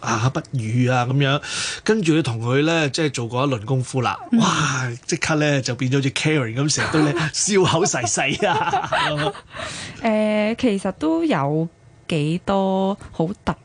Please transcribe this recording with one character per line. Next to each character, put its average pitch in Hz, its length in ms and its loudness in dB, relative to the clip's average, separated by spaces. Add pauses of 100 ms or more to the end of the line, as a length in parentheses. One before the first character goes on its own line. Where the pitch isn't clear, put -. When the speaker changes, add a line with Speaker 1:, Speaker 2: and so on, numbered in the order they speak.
Speaker 1:
啊、 117 320 0
不 - 80 -4
語 120 500 0
啊 123 140 2
咁 127 80 -2
樣， 139 280 2 (440)
跟 220 160 2
住 160 140 4
你 165 60 4
同 117 200 -4
佢 131 240 2
呢， 160 240 2
即 160 140 -2
係 147 100 0
做 120 140 -4
過 123 180 -2
一 147 60 0
輪 107 120 -4
功 131 180 0
夫 127 200 -2
啦， 107 180 0 (140)
Speaker 2:
嗯。 233 80 6
Speaker 1:
哇， 143 500 0 (160)
即 175 80 -2
刻 - 200 0
呢 147 260 2
就 123 140 -2
變 127 140 -2
咗 135 60 2
好 143 60 4
似 131 80 0
Karen 139 440 0
咁， 143 220 0
成 - 100 0
日 - 60 -2
都 156 80 2
呢 147 140 4 (180)
笑 190 320 2
口 147 220 2
噬 160 200 -2
噬 - 400 0
啊。 - 840 0
Speaker 2:
<laughs> - 0 - (720)
呃， 214 580 2
其 208 180 2
實 190 160 -2
都 320 300 0
有 160 440 0 (400)
幾 160 380 -2
多 190 500 0 (160)
好 165 160 -2 (160)
特 - 220 -2